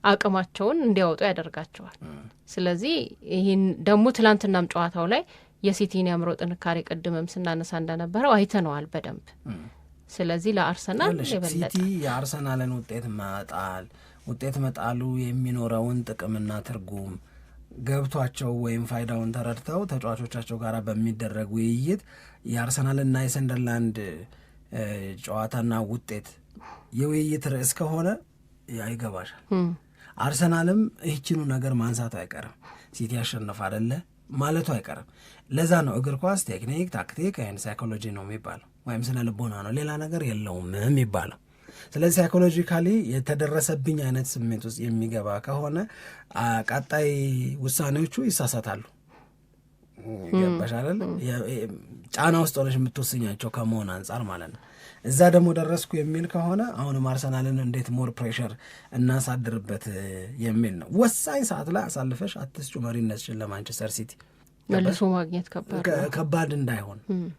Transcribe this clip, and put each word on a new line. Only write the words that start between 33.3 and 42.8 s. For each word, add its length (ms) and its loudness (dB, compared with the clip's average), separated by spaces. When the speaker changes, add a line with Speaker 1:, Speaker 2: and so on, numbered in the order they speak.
Speaker 2:
አይደለ 300 -2
ማለቱ 380 0
አይቀርም። 380 -4
ለዛ 320 4
ነው 140 0
እግር 220 0
ኳስ 280 0
ቴክኒክ፣ 440 -4
ታክቲክ 500 -4
ኤንድ 200 -6
ሳይኮሎጂ 500 -6
ነው 140 -8
የሚባለው፣ 440 -12
ወይም 200 -4
ስነ 200 -2
ልቦና 380 -2
ነው፣ 100 -6
ሌላ 260 -2
ነገር 260 -4
የለውም 540 -4
የሚባለው። 600 2
ስለዚህ 260 4
ሳይኮሎጂካሊ 720 6